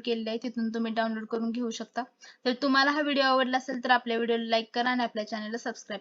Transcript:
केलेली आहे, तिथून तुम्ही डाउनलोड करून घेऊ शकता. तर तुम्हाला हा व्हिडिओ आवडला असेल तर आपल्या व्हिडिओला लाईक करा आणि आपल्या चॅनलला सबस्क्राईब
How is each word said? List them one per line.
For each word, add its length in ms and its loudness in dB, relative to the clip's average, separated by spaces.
केलेली 240 -2
आहे, 140 -4
तिथून 260 -2
तुम्ही 240 -2
डाउनलोड 340 -2
करून 240 -2
घेऊ 200 -2
शकता. 320 -8
तर 80 2
तुम्हाला 280 6
हा 100 2
व्हिडिओ 220 2
आवडला 340 4
असेल 280 -4
तर 60 2
आपल्या 260 2
व्हिडिओला 280 0
लाईक 300 0
करा 160 0
आणि 120 0
आपल्या 260 -4
चॅनलला 300 -6
सबस्क्राईब 420 -8